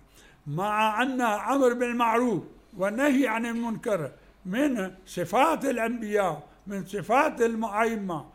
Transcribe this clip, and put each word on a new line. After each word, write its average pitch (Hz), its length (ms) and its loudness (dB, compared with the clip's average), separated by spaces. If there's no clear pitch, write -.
مع 208 560 0
أن 254 180 -2
أمر 240 520 2
بالمعروف 240 680 2
والنهي 247 520 2
عن 226 180 -2
المنكر 226 680 -4
من 220 480 0
صفات 254 580 0
الأنبياء، 220 840 -2
من 196 180 -8
صفات 233 560 0
الأئمة، 220 840 -2